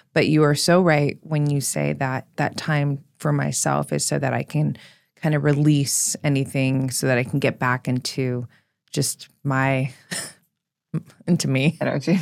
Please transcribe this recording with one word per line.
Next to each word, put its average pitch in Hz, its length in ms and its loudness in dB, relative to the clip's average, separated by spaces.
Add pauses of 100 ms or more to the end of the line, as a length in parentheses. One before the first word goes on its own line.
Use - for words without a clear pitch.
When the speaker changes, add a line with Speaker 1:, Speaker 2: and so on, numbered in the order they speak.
(120)
Speaker 1:
But 147 160 2
you 151 160 4
are 147 100 4
so 175 280 4
right 147 400 2
when 151 280 -2
you 143 100 0
say 147 340 -2
that 131 320 -4 (100)
that - 200 -2
time 143 420 -2 (200)
for 147 140 -2
myself 143 600 -2
is 147 140 -2
so 147 140 -2
that 131 140 -2
I 117 100 -2
can 147 320 -2 (400)
kind 156 180 0
of 143 80 0
release 147 800 2
anything 135 680 0
so 135 180 -4
that 123 100 2
I 127 60 0
can 139 160 -2
get - 180 0
back 127 300 0
into 123 580 -4 (460)
just - 360 -4 (140)
my, 135 500 0 (180)
<laughs> - 1160 -12
into 165 220 2
me. 135 320 2
Speaker 2:
Energy. 139 420 0